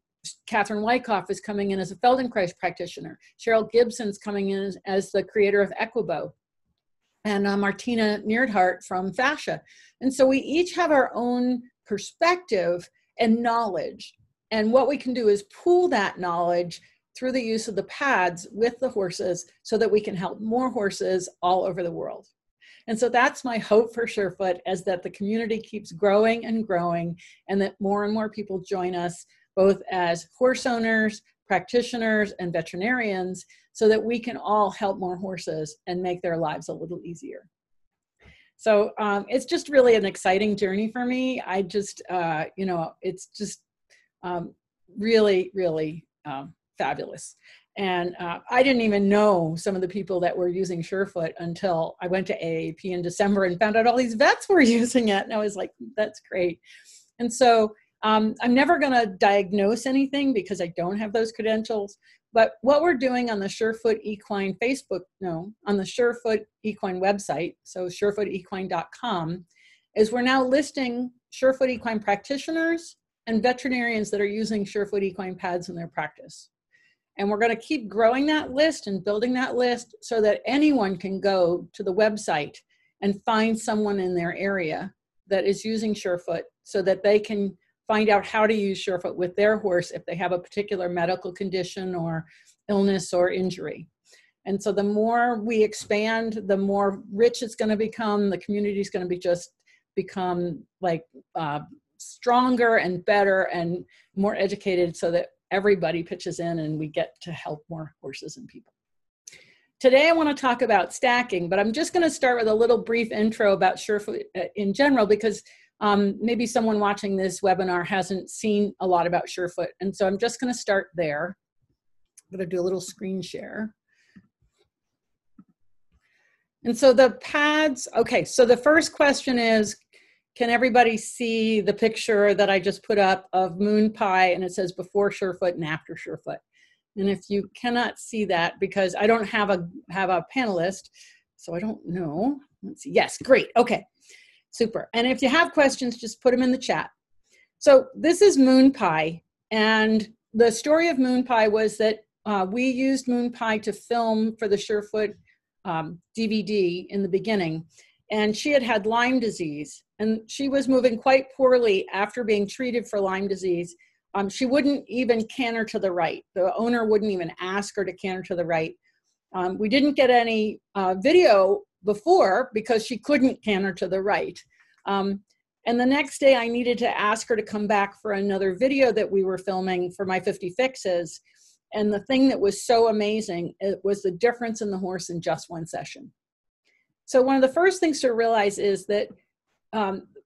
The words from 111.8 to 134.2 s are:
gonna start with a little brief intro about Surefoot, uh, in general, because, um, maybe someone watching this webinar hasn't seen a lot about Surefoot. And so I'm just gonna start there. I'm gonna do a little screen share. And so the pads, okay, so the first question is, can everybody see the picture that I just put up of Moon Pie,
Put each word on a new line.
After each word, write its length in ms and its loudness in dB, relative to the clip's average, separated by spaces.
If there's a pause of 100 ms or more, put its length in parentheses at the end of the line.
gonna 160 2
start 280 0
with 120 0
a 40 4
little 260 4
brief 320 -2
intro 420 2
about 260 2
Surefoot, 440 -4 (140)
uh, 40 -4 (160)
in 160 -2
general, 320 4
because, 360 0 (380)
um, 400 2
maybe 260 -2
someone 340 0
watching 360 -2
this 260 -4
webinar 440 0
hasn't 440 -4
seen 520 0
a 60 -2
lot 200 4
about 220 -2
Surefoot. 400 -6 (100)
And 160 -6
so 100 0
I'm 120 0
just 220 -4
gonna 140 -4
start 420 -2
there. 420 -4 (800)
I'm 180 -18
gonna 120 -6
do 100 -4
a 80 -2
little 140 -2
screen 400 -8
share. 520 -10 (3000)
And 120 -2
so 140 8
the 200 8 (100)
pads, 760 0
okay, 300 2
so 180 4
the 140 6
first 340 4
question 480 2
is, 380 2 (580)
can 160 0
everybody 460 4
see 640 -2
the 120 0
picture 640 2
that 140 2
I 100 4
just 240 -4
put 160 0
up 340 2
of 260 0
Moon 320 2
Pie, 420 2